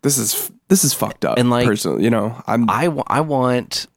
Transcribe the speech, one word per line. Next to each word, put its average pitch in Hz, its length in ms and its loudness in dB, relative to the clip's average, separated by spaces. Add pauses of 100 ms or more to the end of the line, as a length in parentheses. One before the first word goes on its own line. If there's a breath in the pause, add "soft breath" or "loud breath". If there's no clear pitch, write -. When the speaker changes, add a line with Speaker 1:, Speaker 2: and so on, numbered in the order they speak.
Speaker 1:
This 143 160 0
is, - 340 -4 (180)
this 190 140 4
is 151 100 2
fucked - 300 -4
up, - 140 0
Speaker 2:
And, 123 120 2
like, 123 180 2
Speaker 1:
personally, 92 360 0
you 117 60 4
know, 113 380 -2
I'm 117 220 2
Speaker 2:
I 123 180 2
wa-, 143 200 -2
I 127 140 0
want 127 760 -2